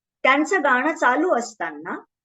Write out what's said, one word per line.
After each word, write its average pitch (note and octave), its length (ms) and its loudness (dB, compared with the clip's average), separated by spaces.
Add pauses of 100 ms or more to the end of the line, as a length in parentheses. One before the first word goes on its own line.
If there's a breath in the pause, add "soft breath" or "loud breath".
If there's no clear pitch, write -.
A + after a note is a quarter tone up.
(220)
त्यांचं D4+ 380 2
गाणं C4+ 340 2
चालू D4 440 2
असताना E3+ 680 -10 (200)